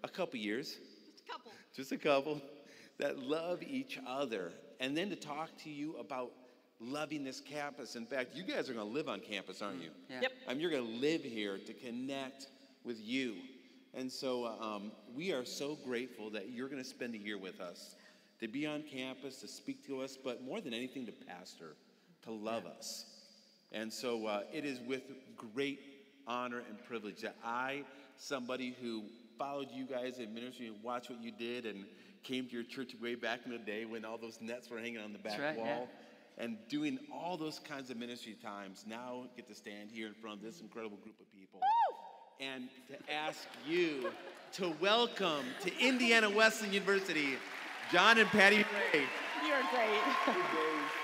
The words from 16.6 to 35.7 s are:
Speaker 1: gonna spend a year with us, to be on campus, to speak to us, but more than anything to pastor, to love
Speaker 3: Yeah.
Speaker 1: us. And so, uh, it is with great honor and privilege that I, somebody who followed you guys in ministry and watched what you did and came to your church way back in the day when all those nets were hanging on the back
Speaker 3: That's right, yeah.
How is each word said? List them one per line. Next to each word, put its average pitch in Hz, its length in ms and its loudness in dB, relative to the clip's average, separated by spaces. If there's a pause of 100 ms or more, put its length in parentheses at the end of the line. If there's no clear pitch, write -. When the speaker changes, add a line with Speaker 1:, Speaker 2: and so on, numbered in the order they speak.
Speaker 1:
gonna 135 140 -6
spend 123 320 -6
a - 20 -6
year 104 200 -4
with 95 220 -8
us, - 360 -10 (440)
to 113 80 -4
be 139 180 -2
on 151 180 -4
campus, 131 580 -8
to 104 80 -12
speak - 380 -8
to 135 140 -4
us, 135 160 -6
but 123 260 -4
more 165 180 -4
than 120 120 -4
anything 127 340 -4
to 98 40 -10
pastor, 87 640 -14 (460)
to 117 100 -10
love 110 340 -2
Speaker 3:
Yeah. 82 60 -10
Speaker 1:
us. - 340 -10 (680)
And 110 180 -4
so, 117 360 -2
uh, 104 260 0
it 156 100 -4
is 135 160 -2
with 131 240 -4 (320)
great 135 460 -4 (460)
honor 123 320 -2
and 110 260 -10
privilege 104 360 -6
that 104 220 -6
I, 131 400 -2 (320)
somebody 127 560 -4 (100)
who 113 220 -4 (340)
followed 139 340 -4
you 131 140 -6
guys 127 340 -4
in 110 140 -6
ministry 123 340 -8
and 104 140 -10
watched 123 280 -4
what 120 120 -8
you 117 100 -8
did 117 340 -4
and 98 200 -6 (380)
came 127 240 -2
to 117 60 -10
your 117 100 -4
church 127 320 -8
way 117 200 -2
back 117 300 -2
in 127 60 -6
the 120 60 -4
day 107 280 -4
when 110 200 -6
all 113 120 -6
those 113 240 -10
nets 117 280 -8
were 117 100 -6
hanging 117 200 -4
on 104 140 -8
the 101 60 -10
back 104 180 -4
Speaker 3:
That's 143 200 0
right, 113 80 -2
yeah. 117 140 0